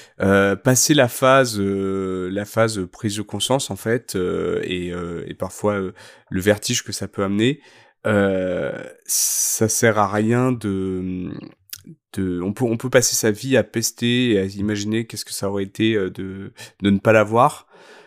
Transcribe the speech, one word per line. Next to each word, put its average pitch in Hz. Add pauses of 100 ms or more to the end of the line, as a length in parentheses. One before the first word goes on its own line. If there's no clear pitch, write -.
(200)
euh, 98
passer 127
la 131
phase, 131
euh, 95
la 104
phase 107
prise 101
de 107
conscience, 123
en 98
fait, 117
euh, 87
et, 87
euh, 87
et 85
parfois, 104
euh, 95 (380)
le 92
vertige 104
que 98
ça -
peut -
amener, 107 (460)
euh, 95 (320)
ça -
sert 107
à 101
rien 117
de, 92 (840)
de, 90
on 101
peut, 123
on 117
peut 127
passer 123
sa 113
vie 127
à 104
pester 120
et 101
à 95
imaginer 104
qu'est-ce -
que -
ça 98
aurait 98
été, 110
euh, 95
de, 95 (280)
de 101
ne 98
pas 110
l'avoir, 110 (400)